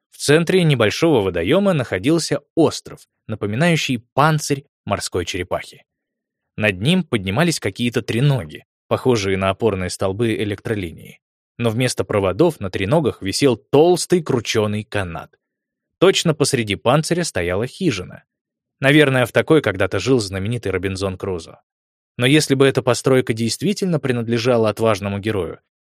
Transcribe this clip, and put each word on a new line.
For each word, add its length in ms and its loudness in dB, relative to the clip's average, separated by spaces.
В 80 -20
центре 460 2
небольшого 580 4
водоёма 520 0
находился 680 -2
остров, 520 -2
напоминающий 720 -2
панцирь 680 0
морской 400 -4
черепахи. 580 -8
Над 240 0
ним 240 0
поднимались 560 -2
какие-то 420 -4
треноги, 640 -2
похожие 480 0
на 140 0
опорные 400 -2
столбы 460 -2
электролинии. 840 -8
Но 120 -2
вместо 340 -2
проводов 560 0
на 100 -8
треногах 520 -2
висел 360 0
толстый 640 2
кручёный 600 -2
канат. 560 -10
Точно 360 2
посреди 400 0
панциря 480 0
стояла 420 -2
хижина. 580 -6
Наверное, 460 4
в 60 -6
такой 300 4
когда-то 360 -2
жил 220 2
знаменитый 520 -4
Робинзон 460 -4
Крузо. 440 -10
Но 120 2
если 260 4
бы 140 4
эта 160 0
постройка 500 2
действительно 680 -2
принадлежала 720 0
отважному 480 0
герою, 420 -4